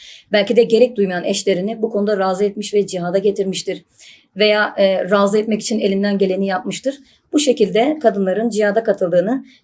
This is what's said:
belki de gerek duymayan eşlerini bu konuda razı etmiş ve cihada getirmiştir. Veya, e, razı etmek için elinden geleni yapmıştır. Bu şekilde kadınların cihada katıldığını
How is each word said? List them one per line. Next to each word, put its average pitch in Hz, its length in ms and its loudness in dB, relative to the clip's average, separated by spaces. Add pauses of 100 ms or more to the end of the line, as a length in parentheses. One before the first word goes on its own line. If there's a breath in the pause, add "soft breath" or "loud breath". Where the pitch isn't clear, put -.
(320 loud breath)
belki 202 240 2
de 240 60 8
gerek 233 340 2
duymayan 185 280 -2
eşlerini 196 580 -2
bu 220 80 -2
konuda 208 280 0
razı 190 260 0
etmiş 208 300 -4
ve 202 120 2
cihada 175 320 -2
getirmiştir. 190 640 -2 (520 loud breath)
Veya, 208 420 2
e, 190 320 2
razı 202 280 2
etmek 214 220 -2
için 220 180 -4
elinden 202 400 0
geleni 190 280 0
yapmıştır. 196 520 -6 (340 soft breath)
Bu 302 60 2
şekilde 240 640 2
kadınların 202 480 0
cihada 208 320 0
katıldığını 196 640 0 (200 loud breath)